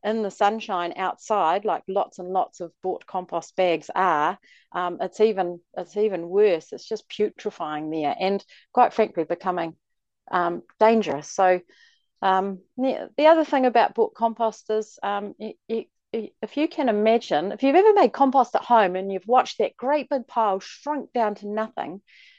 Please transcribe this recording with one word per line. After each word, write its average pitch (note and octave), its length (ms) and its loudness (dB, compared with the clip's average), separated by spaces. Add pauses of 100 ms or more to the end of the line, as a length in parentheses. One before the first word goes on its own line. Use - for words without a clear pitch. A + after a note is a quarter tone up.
in A3 180 -4
the G3+ 100 -4
sunshine G3+ 640 -2
outside, F#3+ 680 -2
like F3+ 220 -2
lots F#3+ 320 -4
and F3+ 80 -12
lots F#3 320 -4
of E3+ 120 -12 (120)
bought F#3 240 -6
compost - 480 -8
bags E3+ 400 0
are, F3 420 0 (360)
um, F3 280 -6
it's F3+ 200 -8
even, F#3 400 0 (160)
it's F3+ 200 -12
even G3 300 -2
worse. F#3 460 0
It's - 140 -16
just - 220 -10
putrefying D#3 800 -6
there, D#3 300 -4
and G3 240 -2 (300)
quite - 200 4
frankly, F#3+ 300 0
becoming, E3+ 520 -4 (540)
um, F3 320 -2 (180)
dangerous. G#3 520 2
So, F#3 300 2 (600)
um, F#3+ 360 0 (180)
the, B3+ 400 -4
the D4 80 4
other D#4+ 180 8
thing C4+ 220 0
about A#3+ 300 2
bought - 180 0
compost A3+ 560 -4
is, G#3+ 320 -4
um, G3+ 380 -6
y-, G#3+ 160 -12 (120)
y-, A3+ 200 -6 (260)
y-, A3 160 -6 (140)
if - 120 -10
you D4+ 120 0
can D4 200 -2
imagine, G#3 640 2
if G#3+ 120 -10
you've C#4 120 4
ever G#4 200 6
made E4 180 4
compost C4+ 420 2
at - 60 0
home G3+ 340 4
and G3 160 -6
you've F#3+ 160 -8
watched B3 300 2
that - 180 -2
great C#4 320 -2
big C4 200 -4
pile G#3 320 0
shrink - 540 -10
down G#3+ 200 0
to G#3 140 -14
nothing, G#3 520 -8 (400)